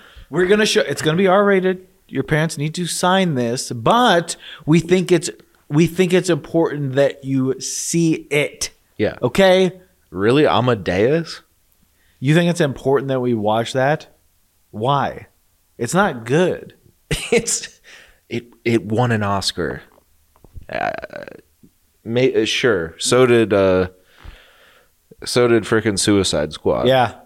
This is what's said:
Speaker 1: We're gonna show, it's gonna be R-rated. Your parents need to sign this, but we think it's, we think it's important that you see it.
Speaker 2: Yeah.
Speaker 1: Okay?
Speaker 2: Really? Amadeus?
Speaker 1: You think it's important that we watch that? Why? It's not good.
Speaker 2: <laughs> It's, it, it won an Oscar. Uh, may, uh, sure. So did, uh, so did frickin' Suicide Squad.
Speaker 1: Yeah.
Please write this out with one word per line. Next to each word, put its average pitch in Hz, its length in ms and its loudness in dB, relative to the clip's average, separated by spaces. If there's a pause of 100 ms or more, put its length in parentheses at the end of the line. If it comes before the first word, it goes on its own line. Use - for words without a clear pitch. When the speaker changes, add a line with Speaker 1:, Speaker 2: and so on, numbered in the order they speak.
(300)
Speaker 1:
We're 180 180 0
gonna 208 180 2
show, 208 160 0
it's 139 200 -4
gonna 151 160 0
be 196 100 2
R-rated. 185 600 2 (200)
Your 131 160 -4
parents 156 340 -2
need 156 180 -6
to 175 100 -6
sign 180 500 0
this, 123 360 -4
but 175 640 2 (300)
we 160 160 4
think 180 320 2
it's, 156 160 0 (400)
we 160 180 4
think 170 260 0
it's 180 160 2
important 147 680 -2
that 139 280 0
you 131 380 -2
see - 680 -2
it. - 400 -4 (280)
Speaker 2:
Yeah. 104 240 -2
Speaker 1:
Okay? 185 580 2 (300)
Speaker 2:
Really? 117 360 2
Amadeus? 113 960 0 (800)
Speaker 1:
You 139 160 0
think 175 140 2
it's 170 120 0
important 135 460 0
that 131 140 -2
we 123 120 0
watch 110 400 -2
that? 139 340 -2 (640)
Why? 123 560 -4 (500)
It's 120 160 -6
not 165 320 -2
good. 147 500 -2 (340)
Speaker 2:
<laughs> - 40 -4 (180)
It's, - 480 -4 (500)
it, 117 220 -10 (140)
it 117 200 0
won 113 260 0
an 107 100 0
Oscar. 95 600 -4 (840)
Uh, - 240 -4 (1120)
may, 117 380 0
uh, 110 40 0
sure. 95 520 -2
So 127 300 2
did, 113 260 4
uh, 92 360 4 (1300)
so 123 240 2
did 117 160 4
frickin' 107 360 0
Suicide 87 540 0
Squad. 67 340 -2
Speaker 1:
Yeah. 123 280 2 (100)